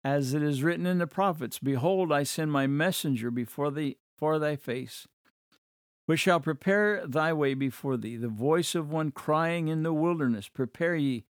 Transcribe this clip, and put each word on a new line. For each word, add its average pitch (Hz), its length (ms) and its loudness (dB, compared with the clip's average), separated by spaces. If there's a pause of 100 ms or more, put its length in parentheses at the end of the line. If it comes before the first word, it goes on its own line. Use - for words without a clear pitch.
as 139 300 0
it 151 80 0
is 143 220 0
written 170 240 0
in 180 100 2
the 175 100 0
prophets, 170 520 -2
Behold, 156 520 2
I 143 120 4
send 156 280 -2
my 139 140 2
messenger 139 640 0
before 123 400 -2
thee, 143 280 -4 (200)
for 156 220 2
thy 151 160 0
face, 123 520 -8 (1000)
which 160 160 2
shall 175 180 4
prepare 196 680 2
thy 156 280 0
way 143 200 2
before 135 440 -2
thee. 110 180 -6
The 117 140 -4
voice 147 460 0
of 156 140 -2
one 156 220 -2
crying 165 560 0
in 160 160 0
the 165 100 0
wilderness, 151 540 0
Prepare 165 480 -2
ye 135 400 0